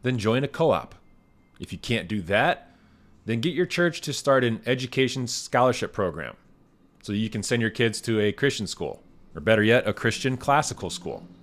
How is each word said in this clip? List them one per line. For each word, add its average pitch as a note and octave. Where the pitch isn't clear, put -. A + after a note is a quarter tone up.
then B2+
join A2+
a C#3+
co-op. B2+
If -
you F#2+
can't G#2
do G#2
that, G#2+
then A2+
get E3+
your F3+
church F3
to C#3+
start C3+
an A2+
education B2+
scholarship B2
program D#2
so G#2+
you G#2+
can G#2+
send A#2+
your A2
kids A2+
to A2+
a G#2
Christian C3
school, -
or D#2+
better G#2+
yet, A2+
a G#2
Christian B2+
classical -
school. -